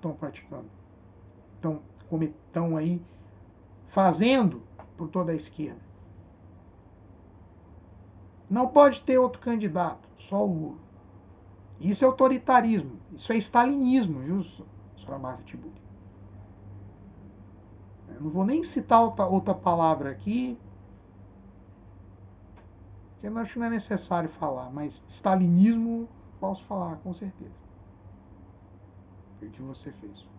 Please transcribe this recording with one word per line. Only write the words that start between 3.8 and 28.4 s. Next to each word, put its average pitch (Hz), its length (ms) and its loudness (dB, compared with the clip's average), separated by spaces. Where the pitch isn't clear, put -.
fazendo 196 760 2
por 156 120 -10
toda 170 220 -2
a 165 40 0
esquerda. - 460 -10
Não 240 180 2
pode 285 360 8
ter 254 160 4
outro 247 200 2
candidato, 185 800 -4
só 202 260 -4
o 202 80 -2
Lula. 156 360 -8
Isso 196 240 0
é 262 40 10
autoritarismo, 247 920 4
isso - 180 -6
é 226 60 2
stalinismo, 247 840 2
viu, 170 220 -4
senhora - 800 -14
Márcia 127 260 -10
Tiburi? - 340 -16
Eu - 120 -14
não 151 100 -6
vou 185 120 0
nem 294 200 0
citar 240 360 4
outra, 220 280 2
outra 190 260 0
palavra 160 560 0
aqui, 240 480 -4
que 202 80 -10
eu 220 100 -6
acho 226 160 -8
que 233 60 -8
não 233 80 -2
é - 20 -2
necessário 190 580 -4
falar, 131 440 -6
mas 147 360 -10
stalinismo 226 1000 4
posso 196 260 -6
falar, 175 300 -6
com 180 180 -10
certeza. - 400 -14